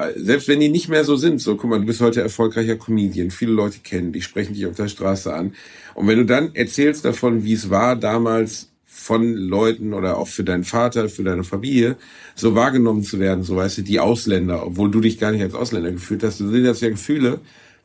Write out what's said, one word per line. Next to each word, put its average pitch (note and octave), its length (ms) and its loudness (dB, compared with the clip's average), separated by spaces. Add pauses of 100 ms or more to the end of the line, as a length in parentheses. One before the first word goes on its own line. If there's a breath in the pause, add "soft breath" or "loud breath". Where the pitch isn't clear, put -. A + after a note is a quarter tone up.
(160)
selbst A#2+ 320 0
wenn C#3+ 120 4
die D3+ 100 4
nicht E3+ 200 0
mehr D#3 160 4
so C#3+ 100 4
sind, C#3+ 260 2
so, G#2+ 140 0
guck A#2+ 160 -4
mal, A2 80 2
du G2+ 80 0
bist A2+ 140 -2
heute A#2+ 200 4
erfolgreicher A2 540 0
Comedian, F#2 560 0
viele A2+ 220 0
Leute G#2 260 0
kennen F2+ 340 -6
dich, E2+ 120 -8
sprechen G2+ 280 -4
dich G2 140 -4
auf F2+ 80 -8
der G#2 140 -4
Straße F#2+ 440 -4
an. F2 220 -6 (400 loud breath)
Und G2 120 0
wenn A2 120 6
du B2 60 4
dann C#3+ 280 2
erzählst D3 520 0
davon, A#2 380 0
wie A2 100 2
es G2+ 180 -4
war A#2+ 240 2
damals A2+ 720 0 (180)
von A2+ 480 0
Leuten G#2+ 600 0
oder F#2 240 -2
auch - 100 -4
für - 160 -6
deinen F2+ 220 0
Vater, A#2 420 0
für G2 160 -6
deine F2+ 220 -2
Familie, B2 500 0 (400 loud breath)
so A2+ 180 2
wahrgenommen A#2 500 2
zu G2 160 -6
werden, F#2+ 240 0
so, F#2 120 -2
weißt F#2+ 220 -2
du, G#2 60 -6
die G2 180 0
Ausländer, F2+ 680 0
obwohl G2 240 0
du A2 80 4
dich A2 200 2
gar G#2+ 120 0
nicht G#2+ 100 0
als F#2 120 -4
Ausländer F#2 380 -4
gefühlt F2+ 320 -6
hast, G#2 180 -2
das G2+ 80 -4
sind B2 160 2
das A2+ 160 2
ja A#2 80 0
Gefühle, B2 500 -2 (460 soft breath)